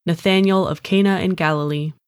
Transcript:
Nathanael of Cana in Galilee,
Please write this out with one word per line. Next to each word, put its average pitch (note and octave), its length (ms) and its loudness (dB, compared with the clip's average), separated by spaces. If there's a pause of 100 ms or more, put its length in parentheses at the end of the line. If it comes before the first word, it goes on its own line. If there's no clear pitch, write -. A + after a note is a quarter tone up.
Nathanael F#3+ 600 2
of - 160 -6
Cana G3 380 0
in F#3 140 -2
Galilee, D3+ 580 -2 (160)